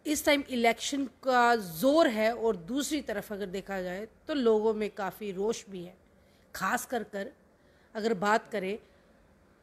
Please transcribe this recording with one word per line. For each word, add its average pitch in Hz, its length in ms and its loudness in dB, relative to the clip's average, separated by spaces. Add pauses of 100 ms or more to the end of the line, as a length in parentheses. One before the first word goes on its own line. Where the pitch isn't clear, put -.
इस 294 180 -2
टाइम 285 260 2
इलेक्शन 240 540 0
का 240 520 4
जोर 233 520 4
है 220 260 2
और 220 220 0
दूसरी 254 440 -4
तरफ 208 320 -6
अगर 202 140 -6
देखा 185 360 -6
जाए 185 240 -8 (220)
तो 311 60 -2
लोगों 226 400 4
में 208 160 -2
काफ़ी 202 420 -8
रोष 202 380 -4
भी 180 140 -10
है। 180 120 -18 (580)
खास 208 320 -2
कर 233 160 -4
कर 202 280 -8 (640)
अगर 226 200 0
बात 208 380 0
करें 196 260 -4 (840)